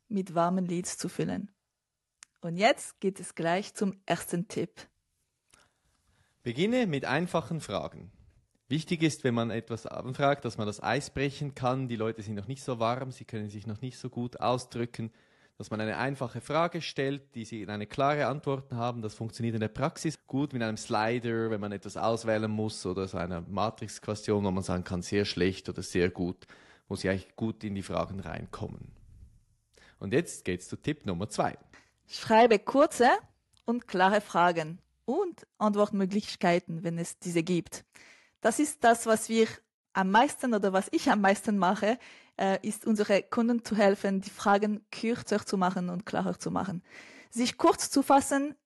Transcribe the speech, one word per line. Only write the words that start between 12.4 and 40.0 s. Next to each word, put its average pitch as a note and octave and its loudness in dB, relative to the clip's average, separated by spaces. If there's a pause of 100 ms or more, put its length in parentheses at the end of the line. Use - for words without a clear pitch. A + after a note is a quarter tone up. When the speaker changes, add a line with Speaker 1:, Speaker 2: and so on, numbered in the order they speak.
Speaker 2:
nicht C3+ -10
so A#2+ -6
warm, B2+ 0
sie B2 -16
können G#2+ -8
sich G#2 -12
noch G#2+ -8
nicht B2+ -10
so B2+ -10
gut A#2+ -8
ausdrücken. A#2 -2 (440)
Dass - -14
man G#2+ -4
eine G#2+ -2
einfache B2 -4
Frage E3 -2
stellt, C#3 -4
die A2+ -10
sie A2 -10
in F#2+ -8
eine G#2 -6
klare C#3+ 2
Antwort C3+ -4
haben, A#2+ -4
das G#2+ -6
funktioniert A2+ -4
in A2 -2
der G#2+ 0
Praxis - -4
gut C#3 -2
mit B2 -4
einem A2 -2
Slider, A2+ -2
wenn G#2 -4
man G#2 -6
etwas G2 -10
auswählen A2 0
muss G#2+ -2
oder F#2+ -2
so F#2 -8
einer F2 -4
Matrix-Question, G#2 -2
wo G2 2
man F#2 -2
sagen F2+ -2
kann, F2 -4
sehr G2+ 0
schlecht F#2 -2
oder F2+ -8
sehr F#2 0
gut, F2+ -6 (440)
wo G2+ -6
sie F#2+ -4
eigentlich F#2+ -2
gut A2+ -4
in G2+ -6
die G2 -6
Fragen F2+ -4
reinkommen. - -10 (1080)
Und G2 -8
jetzt E3 0
geht's F2+ -4
zu - -10
Tipp - -6
Nummer F#2+ -4
zwei. - -2 (480)
Speaker 1:
Schreibe A3+ 6
kurze C4+ 4 (560)
und A#3+ -4
klare G3 4
Fragen E3+ 2 (260)
und E4+ -4 (100)
Antwortmöglichkeiten, G3 0
wenn E3+ -2
es E3+ -8
diese E3+ 0
gibt. E3+ -2 (540)
Das A#3 2
ist - 0
das, A#3 6
was A3 2
wir A3+ 6 (460)
am F#3+ 2